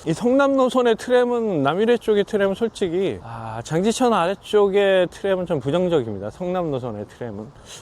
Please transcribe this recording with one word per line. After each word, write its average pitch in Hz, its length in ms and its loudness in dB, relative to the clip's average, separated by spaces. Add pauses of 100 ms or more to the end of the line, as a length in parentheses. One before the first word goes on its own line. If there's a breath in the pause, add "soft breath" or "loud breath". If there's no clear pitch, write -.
이 160 60 0
성남 269 440 2
노선의 254 400 2
트램은, 240 680 0
남일의 208 360 2
쪽의 208 260 2
트램은 196 300 0
솔직히, 185 680 -2
아, 113 420 -10
장지천 214 480 0
아래쪽의 196 1000 2
트램은 185 360 -2
좀 165 140 -2
부정적입니다. 135 680 0
성남 180 400 -4
노선의 117 380 -6
트램은 110 380 -12 (360 loud breath)